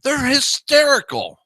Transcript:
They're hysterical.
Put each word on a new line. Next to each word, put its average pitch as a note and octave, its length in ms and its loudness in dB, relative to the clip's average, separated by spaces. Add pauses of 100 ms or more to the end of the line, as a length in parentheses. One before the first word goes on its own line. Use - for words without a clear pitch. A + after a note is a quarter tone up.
They're C#4 220 -2
hysterical. C4 1200 0